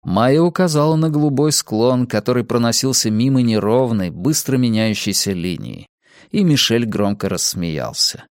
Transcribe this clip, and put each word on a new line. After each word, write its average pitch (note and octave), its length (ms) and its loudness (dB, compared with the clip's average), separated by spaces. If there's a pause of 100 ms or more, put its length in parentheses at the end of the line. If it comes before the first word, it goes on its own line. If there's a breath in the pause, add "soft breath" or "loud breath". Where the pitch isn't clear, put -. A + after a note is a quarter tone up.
Майя B2+ 380 2
указала D#3+ 540 2
на D#3+ 140 0
голубой D3 420 0
склон, B2 540 0
который A#2+ 380 -2
проносился A#2+ 680 0
мимо B2+ 300 2
неровной, A2 680 2
быстро C3 460 -2
меняющейся A2 760 0
линии. E2+ 540 -6 (440 soft breath)
И G#3 120 2
Мишель A#2+ 440 2
громко G2+ 420 -2
рассмеялся. E2 960 -4 (140)